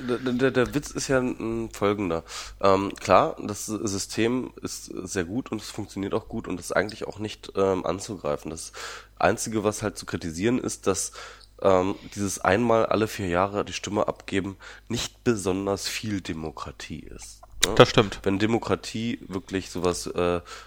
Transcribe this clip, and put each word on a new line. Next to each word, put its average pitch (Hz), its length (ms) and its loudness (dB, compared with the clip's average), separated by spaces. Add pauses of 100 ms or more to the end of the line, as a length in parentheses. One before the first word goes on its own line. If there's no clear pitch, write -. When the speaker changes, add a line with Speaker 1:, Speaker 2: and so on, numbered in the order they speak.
Speaker 1:
der, 123 240 0
der, 123 180 2
der 120 240 2
Witz 143 180 -2
ist - 160 -4
ja 135 100 4
ein, 113 480 -2
ein 104 40 -12
folgender. 101 540 0 (380)
Ähm, 98 360 4
klar, 104 400 6
das - 280 -6
System 110 840 -2 (120)
ist - 240 -10
sehr 92 380 -4
gut 104 280 -4
und 107 80 -4
es - 100 -12
funktioniert 98 440 -4
auch - 120 -2
gut - 220 -8
und 90 100 -4
ist - 160 -10
eigentlich 98 320 0
auch - 120 -10
nicht, - 360 -8
ähm, 95 300 4
anzugreifen. 80 640 -4
Das - 220 -10 (460)
Einzige, 107 440 2
was 104 200 0
halt 104 160 -2
zu - 80 -12
kritisieren 90 520 0
ist, - 280 -6
dass, 95 260 0 (480)
ähm, 95 360 4 (180)
dieses 101 260 -2
einmal 113 460 4
alle 107 220 2
vier 98 200 -4
Jahre 98 380 2
die 92 80 -8
Stimme - 340 -2
abgeben 95 480 -4 (320)
nicht - 340 -6
besonders 98 640 2
viel 101 360 -4
Demokratie 78 800 -8
ist, - 400 -16 (240)
ne? 104 120 0
Speaker 2:
Das 123 120 12
stimmt. 104 360 2
Speaker 1:
Wenn 98 160 2
Demokratie 110 880 0
wirklich 92 420 -6
sowas, 87 380 -2
äh, 87 320 0 (260)